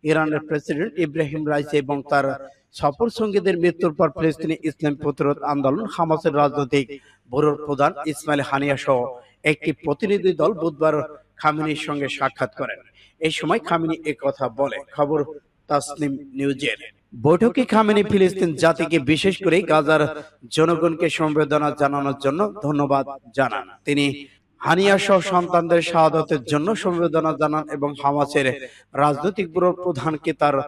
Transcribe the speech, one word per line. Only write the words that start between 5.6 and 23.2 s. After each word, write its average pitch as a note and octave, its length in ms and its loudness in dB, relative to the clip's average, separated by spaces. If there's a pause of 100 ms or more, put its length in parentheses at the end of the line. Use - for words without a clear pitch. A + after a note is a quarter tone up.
হামাসের D#3+ 460 0
রাজনৈতিক C#3+ 460 0 (420)
ব্যুরোর D3 260 2 (100)
প্রধান D3 260 2 (140)
ইসমাইল D3 360 -2
হানিয়া C#3 360 -2
সহ C3 220 2 (440)
একটি D#3 280 0
প্রতিনিধি F#3 600 0
দল D#3 200 2
বুধবার D#3 420 0 (420)
খামেনির D3+ 480 -2
সঙ্গে C#3+ 240 -4
সাক্ষাৎ C3+ 500 -4
করেন। A2 200 -8 (420)
এই D#3+ 180 0
সময় F#3 200 0
খামেনি E3 360 -2 (160)
এ - 100 -2
কথা C#3 280 -2
বলে। A#2+ 280 -4 (180)
খবর D3 240 0 (500)
তাসনিম C#3+ 440 -2 (240)
নিউজের। C3+ 420 -2 (460)
বৈঠকে G3+ 400 4
খামেনি G#3+ 380 4
ফিলিস্তিন F#3+ 520 2
জাতিকে, E3 440 2
বিশেষ D#3 440 0
করে E3+ 180 4
গাজার D#3 420 4 (520)
জনগণকে E3 540 2
সমবেদনা D3+ 600 0 (100)
জানানোর C#3 440 0
জন্য C#3+ 180 0 (220)
ধন্যবাদ C#3+ 420 0 (320)